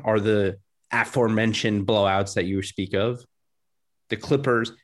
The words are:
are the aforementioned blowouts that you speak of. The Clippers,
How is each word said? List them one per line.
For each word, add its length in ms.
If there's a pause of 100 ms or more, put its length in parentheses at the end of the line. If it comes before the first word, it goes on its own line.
are 160
the 400 (320)
aforementioned 960
blowouts 480
that 100
you 160
speak 320
of. 320 (840)
The 80
Clippers, 560 (100)